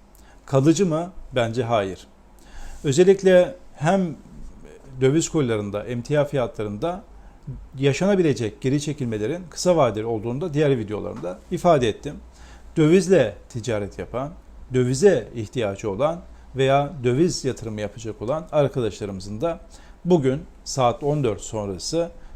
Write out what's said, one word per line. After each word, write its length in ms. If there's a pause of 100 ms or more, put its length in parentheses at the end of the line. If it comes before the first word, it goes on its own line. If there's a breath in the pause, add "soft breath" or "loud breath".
(460 soft breath)
Kalıcı 400
mı? 260 (220)
Bence 280
hayır. 440 (800 loud breath)
Özellikle 720 (180)
hem 420 (840)
döviz 280
kurlarında, 560
emtia 400
fiyatlarında 800 (760 soft breath)
yaşanabilecek 800
geri 200
çekilmelerin 680
kısa 260
vadeli 300
olduğunu 340
da 140
diğer 240
videolarımda 600 (120)
ifade 380
ettim. 260 (600 loud breath)
Dövizle 580 (140)
ticaret 500
yapan, 320 (440)
dövize 600
ihtiyacı 560
olan 300 (360 soft breath)
veya 360 (120)
döviz 400
yatırımı 360
yapacak 420
olan 300
arkadaşlarımızın 880
da 200 (440 loud breath)
bugün 360 (240)
saat 380
on 220
dört 160
sonrası 680 (260 soft breath)